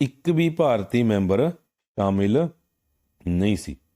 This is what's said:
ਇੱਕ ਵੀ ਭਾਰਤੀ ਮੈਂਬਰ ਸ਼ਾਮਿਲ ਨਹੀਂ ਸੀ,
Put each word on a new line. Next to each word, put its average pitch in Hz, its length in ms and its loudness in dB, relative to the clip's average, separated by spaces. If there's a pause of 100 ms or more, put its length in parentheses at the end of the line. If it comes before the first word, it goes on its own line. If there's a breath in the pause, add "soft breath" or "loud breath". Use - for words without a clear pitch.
ਇੱਕ 143 300 -4
ਵੀ 165 200 2
ਭਾਰਤੀ 120 520 0
ਮੈਂਬਰ 107 480 2
ਸ਼ਾਮਿਲ 101 1000 -2 (800)
ਨਹੀਂ 92 280 0
ਸੀ, 71 200 -12 (200)